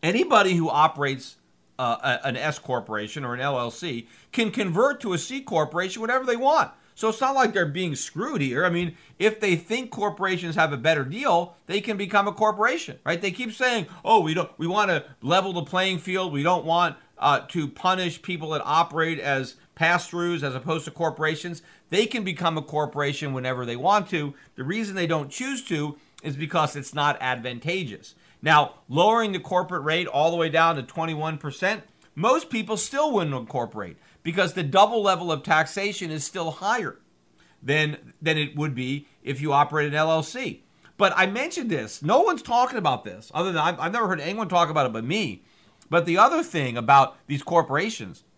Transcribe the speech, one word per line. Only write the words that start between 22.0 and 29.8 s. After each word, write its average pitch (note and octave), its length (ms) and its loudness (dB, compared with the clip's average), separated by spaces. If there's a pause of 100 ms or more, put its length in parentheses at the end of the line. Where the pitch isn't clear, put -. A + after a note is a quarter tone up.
can A3+ 200 -4
become E3 320 -2
a D#3 40 -4
corporation D3 720 -4
whenever B2+ 340 -4
they A#2 120 -6
want F#3 320 2
to. D3 240 -4 (220)
The C3 100 -8
reason G3+ 300 -4
they F3 120 0
don't D3+ 240 -2
choose C4 360 -6
to D3 300 -4 (240)
is C#3 140 -6
because D3+ 400 -2
it's C#3 180 -10
not D3 280 0
advantageous. B2+ 920 -6 (280)
Now, D3+ 320 6 (160)
lowering G#3 420 4
the F#3 80 -4
corporate F3+ 440 -2